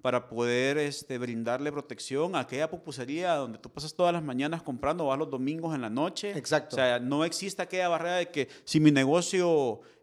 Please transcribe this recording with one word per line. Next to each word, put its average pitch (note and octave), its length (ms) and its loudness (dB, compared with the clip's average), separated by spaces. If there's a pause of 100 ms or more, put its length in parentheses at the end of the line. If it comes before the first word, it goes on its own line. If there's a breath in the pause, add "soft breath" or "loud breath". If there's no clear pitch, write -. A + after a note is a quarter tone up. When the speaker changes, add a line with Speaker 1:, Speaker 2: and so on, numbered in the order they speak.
Speaker 1:
para B2 260 0
poder, B2 500 2
este, C#3+ 400 -4
brindarle A#2+ 540 -2
protección C#3+ 640 -4
a C#3 60 0
aquella C#3+ 280 -4
pupusería D#3 680 -4
donde A#2+ 220 -4
tú - 120 -16
pasas D3+ 240 -12
todas F3 180 4
las E3+ 100 -2
mañanas D3 420 -4
comprando, D3 420 -2
vas C3+ 120 2
los D3+ 140 -2
domingos D#3 420 -4
en C3+ 80 -4
la A2+ 80 -6
noche. F3 480 -4
Speaker 2:
Exacto. D3 380 -2
Speaker 1:
O - 20 0
sea, B2 220 4
no C#3 240 0
existe F#3 380 -4
aquella F3+ 260 -2
barrera F3 300 0
de F3 140 0
que C#3 180 -2 (160 loud breath)
si D#3 160 2
mi D3+ 100 10
negocio, D3+ 880 4 (240 soft breath)